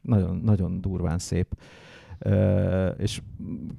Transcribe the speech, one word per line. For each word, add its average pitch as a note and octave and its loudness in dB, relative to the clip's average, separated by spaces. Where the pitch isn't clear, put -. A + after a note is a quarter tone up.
Nagyon, F2+ 2
nagyon F#2 2
durván F2 -2
szép. - -2
Ö, F#2+ 2
és, - -2